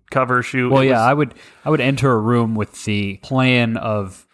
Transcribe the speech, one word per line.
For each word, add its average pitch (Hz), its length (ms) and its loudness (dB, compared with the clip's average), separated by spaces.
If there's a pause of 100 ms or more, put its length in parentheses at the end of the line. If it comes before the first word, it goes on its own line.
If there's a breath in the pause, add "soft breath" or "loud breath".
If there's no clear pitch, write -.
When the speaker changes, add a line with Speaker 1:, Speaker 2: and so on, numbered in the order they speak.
(120)
Speaker 1:
cover, 127 320 0
shoot. 127 300 -2
Speaker 2:
Well, 135 80 4
Speaker 1:
It 131 60 4
Speaker 2:
yeah, 131 60 2
Speaker 1:
was 117 80 2
Speaker 2:
I 123 120 4
would, 147 200 -2 (300 loud breath)
I 143 60 -4
would 151 100 2
enter 131 320 0
a 117 60 2
room 113 380 0
with - 280 -8
the 101 400 -4
plan 123 540 2
of 104 560 -6